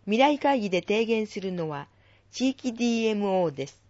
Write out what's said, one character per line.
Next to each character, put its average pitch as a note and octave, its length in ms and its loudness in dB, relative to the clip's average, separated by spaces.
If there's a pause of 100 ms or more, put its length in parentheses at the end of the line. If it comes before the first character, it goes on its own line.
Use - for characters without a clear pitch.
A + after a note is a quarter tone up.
未 G#3 120 0
来 C#4 200 4
会 C#4 220 2
議 G#3 100 -2
で F3+ 120 2
提 G#3+ 240 0
言 A3 220 0
す - 120 -10
る F#3+ 140 -6
の E3 160 -4
は C#3+ 180 -8 (420)
地 B3+ 200 -2
域 B3+ 240 -6
デ A#3 100 -4
ィ A#3 220 2
ー A3 60 2
エ G#3+ 40 0
ム G3 260 2
オ E3 100 0
ー C#3 40 -12
で C3+ 120 -6
す。 - 220 -20